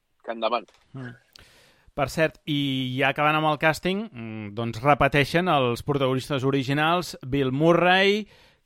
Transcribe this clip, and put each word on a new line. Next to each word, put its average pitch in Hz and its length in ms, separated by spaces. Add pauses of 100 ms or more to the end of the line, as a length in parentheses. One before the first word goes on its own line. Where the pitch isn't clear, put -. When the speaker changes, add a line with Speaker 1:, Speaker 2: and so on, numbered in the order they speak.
(240)
Speaker 1:
que 120 80
endavant. 113 340 (280)
Speaker 2:
Mm. 127 180 (840)
Per 139 140
cert, 160 380
i 135 520
ja 135 100
acabant 151 280
amb 156 160
el 143 60
càsting, 185 520
mm, 110 440
doncs 117 280
repeteixen 147 680
els 127 340
protagonistes 135 640
originals, 143 800
Bill 131 260
Murray, 180 720 (400)